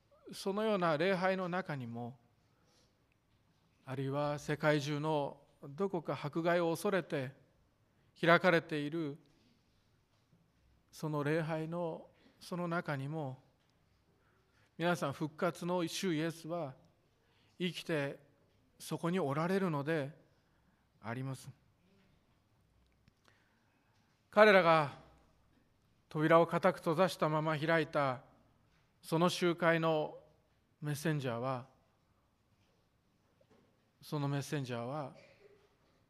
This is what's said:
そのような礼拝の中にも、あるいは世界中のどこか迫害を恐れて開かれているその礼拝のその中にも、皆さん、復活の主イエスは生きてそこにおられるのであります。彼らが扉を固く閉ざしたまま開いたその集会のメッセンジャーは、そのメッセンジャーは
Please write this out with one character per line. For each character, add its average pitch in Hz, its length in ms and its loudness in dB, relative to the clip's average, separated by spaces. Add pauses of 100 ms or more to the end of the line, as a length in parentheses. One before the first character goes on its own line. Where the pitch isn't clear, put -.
(320)
そ 196 200 -6
の 208 100 -2
よ 220 140 2
う - 20 0
な 170 180 2
礼 185 200 2
拝 185 200 2
の 185 120 -4
中 180 260 -4
に 127 140 -8
も、 120 280 -10 (1700)
あ 131 120 -10
る 135 80 -6
い 135 60 -4
は 147 280 -2
世 147 180 -4
界 151 240 4
中 147 200 -4
の 151 380 -2 (320)
ど 175 180 -4
こ 180 140 -4
か 147 200 -4
迫 151 200 -4
害 170 180 2
を 165 100 2
恐 185 200 -2
れ 190 120 0
て 135 300 -6 (880)
開 170 180 8
か 175 140 6
れ 165 100 4
て 156 160 -6
い 147 120 -4
る 151 280 -6 (1700)
そ - 160 -8
の 151 160 -4
礼 156 180 0
拝 160 240 -4
の 170 360 -6 (380)
そ - 160 -10
の 175 120 -4
中 165 280 -4
に 135 120 -6
も、 147 340 -8 (1300)
皆 175 180 0
さ 165 140 -2
ん、 135 40 -4
復 151 220 -6
活 170 320 -4
の 180 160 0
主 165 320 -2
イ 147 60 0
エ 165 100 -2
ス 160 160 -14
は 156 280 -6 (840)
生 175 140 -2
き - 100 -12
て 147 340 -4 (600)
そ - 180 -8
こ 165 140 -2
に 185 80 0
お 139 160 0
ら 160 140 0
れ 190 100 2
る 185 120 0
の 143 120 -2
で 147 280 -2 (920)
あ 107 100 -8
り 127 100 -6
ま 135 120 -6
す。 - 140 -16 (2750)
彼 214 220 10
ら 190 100 10
が 160 300 6 (1160)
扉 160 320 6
を 170 60 6
固 170 280 2
く - 20 -8
閉 165 180 -2
ざ 180 140 4
し - 80 -6
た 165 120 0
ま 156 140 0
ま 156 160 -2
開 160 260 2
い - 20 -6
た 139 340 -2 (840)
そ 160 160 -2
の 175 100 4
集 170 280 0
会 165 240 4
の 156 340 0 (680)
メ 147 120 -6
ッ - 20 -2
セ 156 180 -2
ン 151 60 -2
ジ 131 100 -4
ャ 117 40 -2
ー - 40 -2
は、 127 300 -6 (2250)
そ - 200 -6
の 143 80 0
メ 143 100 0
ッ 139 40 -4
セ 143 180 -4
ン 131 40 -4
ジ 123 80 -6
ャ 120 40 -4
ー 117 40 -4
は 139 300 -6 (1000)